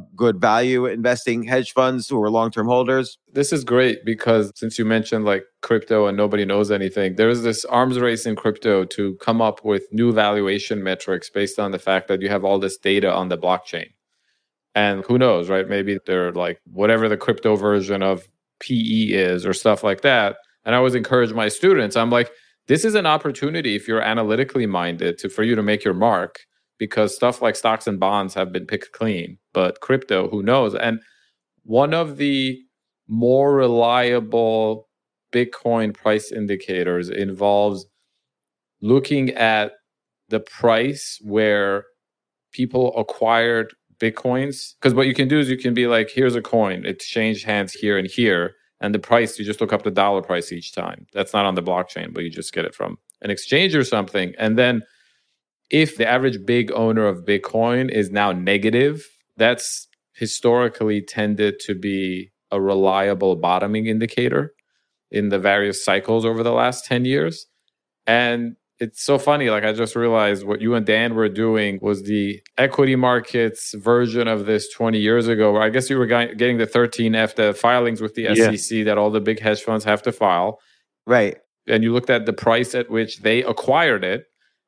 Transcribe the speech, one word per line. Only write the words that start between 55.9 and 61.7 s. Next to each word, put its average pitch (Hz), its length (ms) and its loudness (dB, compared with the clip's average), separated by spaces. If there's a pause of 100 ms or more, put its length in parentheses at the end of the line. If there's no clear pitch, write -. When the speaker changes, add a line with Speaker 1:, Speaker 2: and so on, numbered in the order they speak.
Speaker 2:
the 117 100 0
average 120 380 0
big 120 280 0
owner 110 340 2
of 90 180 -2
Bitcoin 117 640 0
is 104 200 0
now 101 220 0
negative, 110 760 0 (320)
that's 117 500 -2 (240)
historically 113 880 0
tended 104 600 -2
to 104 140 -6